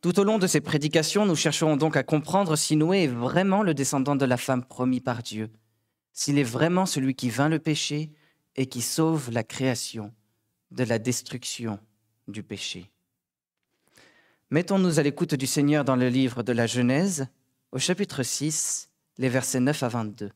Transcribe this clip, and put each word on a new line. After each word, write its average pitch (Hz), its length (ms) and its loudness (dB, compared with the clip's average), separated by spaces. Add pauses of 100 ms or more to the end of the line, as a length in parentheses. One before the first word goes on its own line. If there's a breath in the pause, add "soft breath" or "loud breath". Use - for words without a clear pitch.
Tout 180 180 2
au 202 40 6
long 214 160 4
de 180 80 2
ces 151 120 4
prédications, 156 680 2
nous 170 80 4
chercherons 156 420 2
donc 156 180 2
à 139 60 4
comprendre 156 540 0
si 156 200 0
Noé 170 280 4
est 151 40 2
vraiment 147 540 2
le 170 140 2
descendant 139 400 0
de 135 100 2
la 123 120 2
femme 123 280 -2
promis 127 340 -2
par 120 220 -4
Dieu, 110 300 -8 (600)
s'il 143 280 0
est 143 40 4
vraiment 165 440 2
celui 135 260 -2
qui 127 160 -2
vainc 135 200 0
le 160 100 0
péché 151 520 -4 (440 soft breath)
et 131 100 0
qui 131 160 -8
sauve 160 500 0
la 117 120 -2
création 113 680 -4 (580)
de 127 120 -2
la 113 160 0
destruction 117 800 -6 (480)
du 101 160 -12
péché. - 480 -12 (1600 soft breath)
Mettons-nous 175 500 2
à 151 40 4
l'écoute 147 320 0
du 131 120 -2
Seigneur 147 380 2
dans 135 100 2
le 127 140 2
livre 123 340 0
de 113 80 -2
la 117 160 2
Genèse, 135 600 0 (440)
au 131 80 -6
chapitre 180 440 -2
six, - 680 -4 (280)
les 131 120 0
versets 127 300 -2
neuf 139 240 0
à 127 40 0
vingt-deux. 107 480 -6